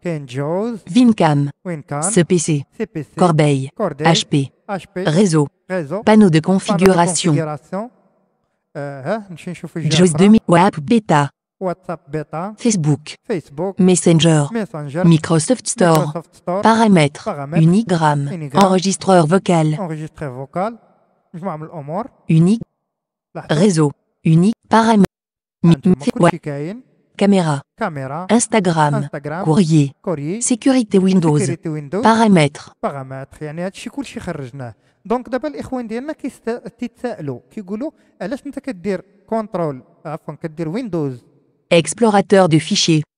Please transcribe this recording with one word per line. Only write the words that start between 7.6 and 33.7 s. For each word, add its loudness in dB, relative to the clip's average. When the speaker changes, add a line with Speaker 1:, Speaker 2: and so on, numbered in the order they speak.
Speaker 1:
آه، -8
ها، -12
نمشي -14
نشوفوا -10
الجهة 0
Speaker 2:
Jaws 6
Speaker 1:
الأخرى. 4
Speaker 2:
deux 8
mille. 4
WhatsApp 2
bêta. 2
Speaker 1:
واتساب -8
بيتا. -10
Speaker 2:
Facebook. 0
Speaker 1:
فيسبوك. -6
Speaker 2:
Messenger. 4
Speaker 1:
ميسنجر. -6
Speaker 2:
Microsoft 2
Store. -2
Speaker 1:
مايكروسوفت 0
ستور. -6
Speaker 2:
Paramètres. 2
Speaker 1:
بارامتر. -4
Speaker 2:
Unigramme. 2
Speaker 1:
Unigramme. -4
Speaker 2:
Enregistreur 2
vocal. 2
Speaker 1:
انريجستري -10
فوكال. -8
مجموعة -10
من -14
الأمور. -12
Speaker 2:
Unique. 4
Speaker 1:
لاحظوا. 0
Speaker 2:
Réseau. 0
Unique. 2
Paramètres. 0
Mi-, 6
Speaker 1:
هانتوما 4
Speaker 2:
fi-, -2
Speaker 1:
كلشي 0
Speaker 2:
ouais. -10
Speaker 1:
كاين. -8
Speaker 2:
Caméra. 2
Speaker 1:
كاميرا. -8
Speaker 2:
Instagram. 0
Speaker 1:
انستغرام. -6
Speaker 2:
Courrier. 2
Speaker 1:
كوري. -6
Speaker 2:
Sécurité 0
Windows. 2
Speaker 1:
سيكوريتي -4
ويندوز. -8
Speaker 2:
Paramètres. 2
Speaker 1:
بارامتر. -10
يعني -10
هادشي -12